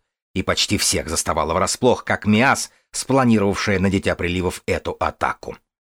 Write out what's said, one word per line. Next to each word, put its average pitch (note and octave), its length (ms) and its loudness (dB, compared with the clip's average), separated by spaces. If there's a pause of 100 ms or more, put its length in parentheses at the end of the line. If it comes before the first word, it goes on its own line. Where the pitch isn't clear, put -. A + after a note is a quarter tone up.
(340)
и F2+ 80 -2
почти - 360 0
всех D2+ 300 -2
заставала E2 460 -2
врасплох, F#2+ 500 0
как G2+ 220 -4
Миас, A2 440 2 (220)
спланировавшая G#2+ 840 2
на F#2+ 120 2
Дитя F#2 240 0
Приливов F2 520 -4
эту - 320 -4
атаку. - 580 -4 (300)